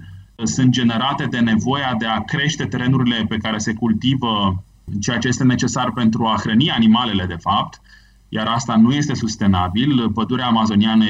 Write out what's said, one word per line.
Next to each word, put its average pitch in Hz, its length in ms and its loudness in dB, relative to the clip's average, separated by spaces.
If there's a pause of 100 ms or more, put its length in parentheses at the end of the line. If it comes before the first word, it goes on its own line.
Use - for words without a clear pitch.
(420)
sunt 113 280 2
generate 127 540 0
de 123 140 -4
nevoia 117 600 0
de 113 80 -4
a 110 140 -2
crește 143 440 -2
terenurile 120 640 0
pe 113 80 -4
care 107 220 -4
se 110 140 -4
cultivă 107 920 -2 (380)
ceea 120 180 -2
ce 123 100 -2
este 123 160 0
necesar 123 480 0
pentru 113 320 0
a 107 160 0
hrăni 120 300 2
animalele, 113 540 4
de 90 160 -6
fapt, 113 400 -2 (480)
iar 110 180 -4
asta 117 300 -2
nu 113 160 6
este 143 220 0
sustenabil. 110 960 0
Pădurea 120 360 -2
amazoniană 110 640 2